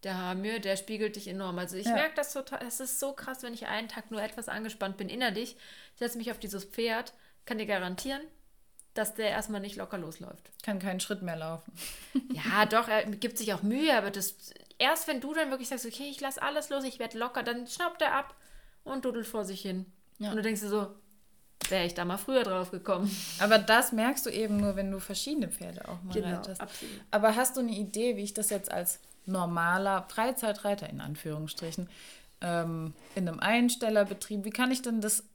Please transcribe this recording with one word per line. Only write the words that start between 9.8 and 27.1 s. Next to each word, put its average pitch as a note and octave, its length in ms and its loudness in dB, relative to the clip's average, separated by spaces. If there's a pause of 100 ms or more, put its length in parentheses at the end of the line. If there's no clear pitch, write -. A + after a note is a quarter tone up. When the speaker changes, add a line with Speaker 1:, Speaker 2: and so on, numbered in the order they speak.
Speaker 1:
losläuft. - 520 -10 (120)
Speaker 2:
Kann G3+ 160 -2
keinen F#3 220 -2
Schritt F#3+ 220 -4
mehr E3+ 140 -4
laufen. D#3+ 400 -8
<laughs> - 60 -12 (500)
Speaker 1:
Ja, G#3 340 4
doch, A3+ 220 4
er G#3+ 180 4
gibt G#3+ 320 -2
sich G#3+ 160 0
auch F3+ 80 -2
Mühe, C4 340 6
aber G3 140 4
das, G3 240 -4 (440)
erst D#4 300 4
wenn C#4 120 0
du C4+ 120 -4
dann D4+ 180 2
wirklich C4 180 -4
sagst, A#3+ 180 -4
„Okay, C4+ 240 -8
ich C#4 100 -10
lass C4+ 180 -4
alles D4 300 0
los, C#4 160 0
ich C4 140 -4
werd A#3 160 -4
locker“, A#3+ 280 -2
dann A#3+ 240 -2
schnaubt E4+ 360 -2
er D4+ 120 4
ab C#4 200 0 (500)
und C4 200 -4
dudelt A#3 220 -2
vor G#3+ 180 -4
sich F#3+ 180 -8
hin. F#3 240 -4 (320)
Speaker 2:
Ja. G#3 120 -4
Speaker 1:
Und A3 60 -2
du G#3+ 60 0
denkst G#3+ 180 0
dir G#3 80 -4
so, G3+ 260 0 (720)
„Wär F#3 180 2
ich F3 80 -2
da F3 100 -2
mal F3+ 140 0
früher C4 240 2
drauf F#3 280 0
gekommen.“ G3 400 0 (300)
Speaker 2:
Aber G#3+ 180 8
das A3+ 340 6
merkst A#3+ 340 2
du A#3 40 -2
eben G#3 280 2
nur, G3+ 180 4
wenn G3 140 0
du G3 100 -4
verschiedene G#3+ 480 -2
Pferde F3 400 -8
auch F3 140 -8
mal F#3 180 -8
Speaker 1:
Genau, F3 160 0
Speaker 2:
reitest. G3 240 -8
Speaker 1:
absolut. - 400 -10 (100)